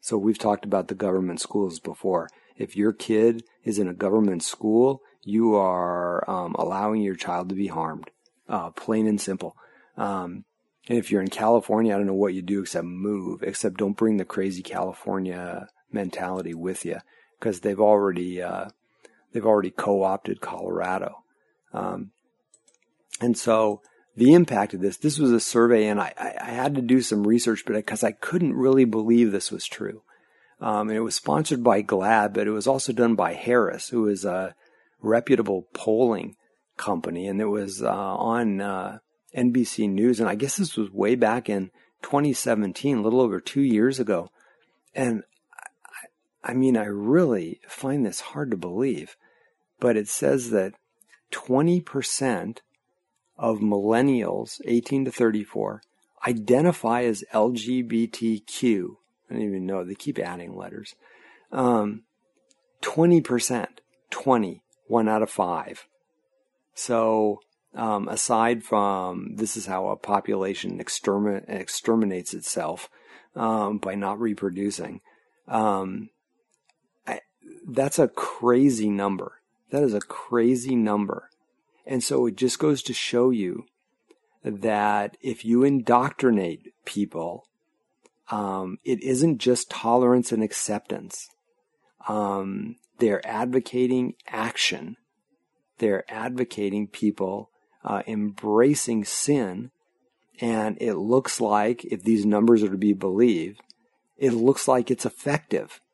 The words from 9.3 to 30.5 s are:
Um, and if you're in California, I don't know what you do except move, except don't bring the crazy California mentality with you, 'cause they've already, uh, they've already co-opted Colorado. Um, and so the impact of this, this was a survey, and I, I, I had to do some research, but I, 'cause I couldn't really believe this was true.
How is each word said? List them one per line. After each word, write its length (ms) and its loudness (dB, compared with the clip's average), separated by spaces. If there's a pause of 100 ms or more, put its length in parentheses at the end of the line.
Um, 480 -6 (440)
and 100 2
if 120 -4
you're 120 2
in 60 -4
California, 680 2
I 40 2
don't 80 0
know 80 -2
what 200 2
you 80 -6
do 180 -2
except 260 -6
move, 560 -4
except 360 -4
don't 180 -2
bring 220 2
the 60 -2
crazy 380 -4
California 1040 -6 (220)
mentality 640 -6
with 300 -8
you, 140 -6 (420)
'cause 200 -4
they've 200 -2
already, 600 4
uh, 280 -8 (640)
they've 120 -4
already 260 4
co-opted 680 0
Colorado. 840 -6 (520)
Um, 380 -8 (1080)
and 160 2
so 460 0 (340)
the 160 8
impact 400 6
of 80 -6
this, 160 -2
this 220 -2
was 120 4
a 100 6
survey, 480 4
and 120 0
I, 160 -6
I, 240 -8
I 120 -10
had 240 -2
to 40 -2
do 220 4
some 240 0
research, 400 2
but 100 -2
I, 60 -2
'cause 200 -6
I 100 0
couldn't 420 -2
really 320 6
believe 460 4
this 180 -4
was 160 -8
true. 360 -10 (560)